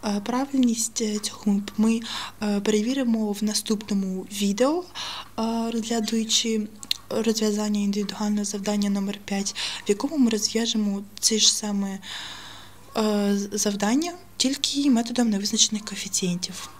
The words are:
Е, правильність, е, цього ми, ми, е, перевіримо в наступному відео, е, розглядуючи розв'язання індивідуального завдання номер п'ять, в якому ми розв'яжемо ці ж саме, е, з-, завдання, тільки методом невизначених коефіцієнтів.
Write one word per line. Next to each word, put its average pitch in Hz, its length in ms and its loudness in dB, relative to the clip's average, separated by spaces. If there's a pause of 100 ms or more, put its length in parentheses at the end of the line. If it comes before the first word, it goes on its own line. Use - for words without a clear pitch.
Е, 208 160 0
правильність, 247 800 0
е, 214 160 0
цього - 280 -8
ми, 202 160 4 (140)
ми, 226 240 4 (420)
е, 208 180 0
перевіримо 220 720 2
в 208 120 -2
наступному 202 880 -2
відео, 208 520 2
е, - 0 - (880)
розглядуючи 220 960 0 (420)
розв'язання 214 720 0
індивідуального 208 640 0
завдання 202 460 0
номер 202 340 -2
п'ять, 196 320 -4 (300)
в - 40 0
якому 285 280 0
ми 240 120 6
розв'яжемо 214 720 0 (180)
ці 220 180 2
ж - 160 6
саме, 196 440 -2 (1000)
е, 208 400 2
з-, 202 160 -2
завдання, 214 600 0 (240)
тільки 277 540 2
методом 240 400 2
невизначених 208 540 2
коефіцієнтів. - 960 -4